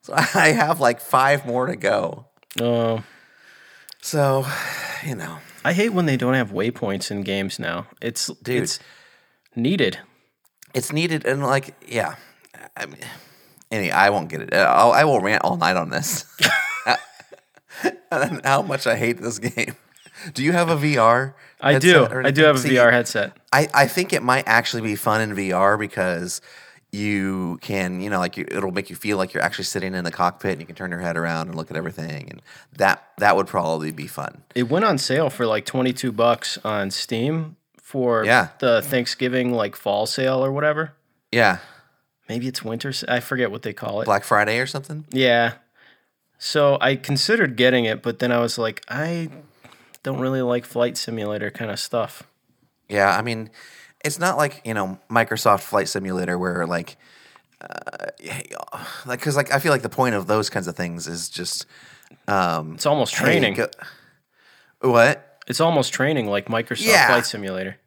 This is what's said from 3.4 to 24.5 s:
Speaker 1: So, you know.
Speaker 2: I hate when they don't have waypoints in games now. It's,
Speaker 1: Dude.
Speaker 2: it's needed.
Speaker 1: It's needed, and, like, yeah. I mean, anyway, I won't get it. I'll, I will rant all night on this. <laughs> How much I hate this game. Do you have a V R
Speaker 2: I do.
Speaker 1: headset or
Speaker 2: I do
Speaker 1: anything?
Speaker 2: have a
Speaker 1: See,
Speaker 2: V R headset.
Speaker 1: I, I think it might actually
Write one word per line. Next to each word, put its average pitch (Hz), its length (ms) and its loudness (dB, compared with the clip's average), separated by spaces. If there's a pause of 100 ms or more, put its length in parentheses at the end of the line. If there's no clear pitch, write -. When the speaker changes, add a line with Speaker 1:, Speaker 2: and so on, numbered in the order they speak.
Speaker 1:
So, 135 440 2 (580)
you 143 120 -6
know. 82 220 -12 (260)
Speaker 2:
I 151 80 2
hate 208 160 2
when 180 180 2
they 135 100 2
don't 123 180 2
have 117 180 0
waypoints 101 580 -4
in 101 120 -6
games 98 360 -4
now. 87 300 -8 (120)
It's, - 280 -6
Speaker 1:
Dude. 127 340 -4
Speaker 2:
it's 165 160 -4 (800)
needed. 120 420 0 (760)
Speaker 1:
It's - 180 -4
needed, 160 340 -2
and, 139 160 0
like, 135 320 0 (140)
yeah. 110 260 -4 (600)
I 87 100 -8
mean, 71 140 -18 (720)
anyway, 104 180 -2
I 95 200 6
won't 90 180 -2
get 76 140 -8
it. - 120 0
I'll, 92 380 6
I 143 100 6
will 143 160 4
rant 98 240 0
all 185 140 0
night 175 200 2
on 170 140 -4
this. - 340 -4 (1900)
<laughs> - 0 - (320)
How 139 180 2
much 135 240 -4
I 113 80 2
hate 117 240 -2
this 110 220 -8
game. - 340 -4 (600)
Do 127 80 -4
you 151 100 2
have 175 180 2
a 160 60 4
V 147 220 2
R 120 360 4 (260)
Speaker 2:
I 143 180 4
do. 160 140 4
Speaker 1:
headset 131 200 6
or 127 140 -2
Speaker 2:
I 139 40 4
do 143 120 4
Speaker 1:
anything? - 40 8
Speaker 2:
have 147 100 8
a - 40 2
Speaker 1:
See, 139 100 -2
Speaker 2:
V 127 80 4
R 120 120 8
headset. 113 460 0 (160)
Speaker 1:
I, 147 220 4
I 143 120 6
think 180 260 -2
it 123 100 0
might 127 240 0
actually 117 360 2